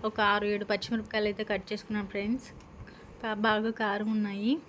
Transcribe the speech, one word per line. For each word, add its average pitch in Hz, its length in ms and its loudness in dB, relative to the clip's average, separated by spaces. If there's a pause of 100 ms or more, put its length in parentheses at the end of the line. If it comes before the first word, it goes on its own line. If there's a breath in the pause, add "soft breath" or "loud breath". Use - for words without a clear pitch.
ఒక 220 160 0
ఆరు 208 240 4
ఏడు 208 200 0
పచ్చిమిరపకాయలు 214 600 -2
అయితే 208 180 -2
కట్ 208 300 -2
చేసుకున్నాను 208 340 -4
ఫ్రెండ్స్. 208 400 -4 (760 loud breath)
కా-, 214 160 -2 (100)
బాగా 214 220 4
కారం 214 400 0
ఉన్నాయి. 214 580 2